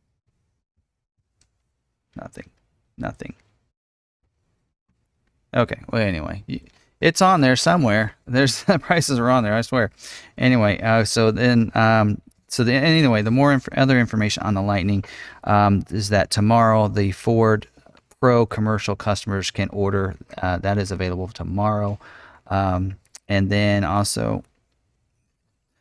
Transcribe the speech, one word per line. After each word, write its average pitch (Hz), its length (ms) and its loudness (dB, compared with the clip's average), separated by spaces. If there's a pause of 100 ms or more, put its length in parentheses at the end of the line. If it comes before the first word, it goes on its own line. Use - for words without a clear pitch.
(2250)
Nothing. - 340 -18 (480)
Nothing. - 380 -12 (2250)
Okay, 120 240 -2 (120)
well, 117 100 -2
anyway, 85 460 -6
y-, - 140 -10 (380)
it's 165 220 0
on 185 200 4
there 131 140 4
somewhere. 113 580 0 (120)
There's, 127 380 0
<laughs> - 0 -
the 185 160 2
prices 151 400 0
are 117 100 0
on 127 140 2
there, 104 100 -2
I 113 80 0
swear. 117 300 -2 (460)
Anyway, 120 440 2
uh, 113 220 2
so 110 280 2
then, 117 440 2
um, 110 460 2 (260)
so - 160 -2
the, 120 100 2
anyway, 139 480 2
the 110 100 0
more 139 220 4
inf-, 131 200 -2
other 135 260 2
information 107 440 -2
on 104 100 -2
the 98 80 -2
Lightning, 101 420 0 (400)
um, 101 460 4
is 101 200 -4
that 101 220 0
tomorrow 110 560 4
the 101 240 -2
Ford 110 560 2 (520)
Pro 120 280 4
commercial 107 480 -2
customers 101 560 -4
can 98 180 -4
order. 98 460 -2 (240)
Uh, 90 180 -2
that 98 220 -2
is 98 120 -4
available 92 360 -4
tomorrow. 101 720 -4 (480)
Um, 95 480 -2 (320)
and 98 240 0
then 104 320 2
also, 87 600 -2 (1400)